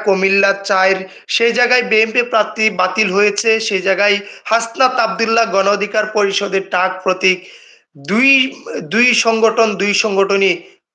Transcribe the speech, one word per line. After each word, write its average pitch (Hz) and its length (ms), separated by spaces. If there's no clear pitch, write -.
কুমিল্লা 196 500
চার, 190 420
সেই 233 260
জায়গায় 240 300
বিএনপি 220 400
প্রার্থী 220 460
বাতিল 185 420
হয়েছে, 208 480
সেই 202 220
জায়গায় 196 360
হাসনাত 254 480
আব্দুল্লাহ 226 580
গণ 190 160
অধিকার 208 380
পরিষদের 196 640
টাক 180 340
প্রতীক 185 460
দুই, 233 220
দুই 226 320
সংগঠন, 220 640
দুই 196 180
সংগঠনই 196 680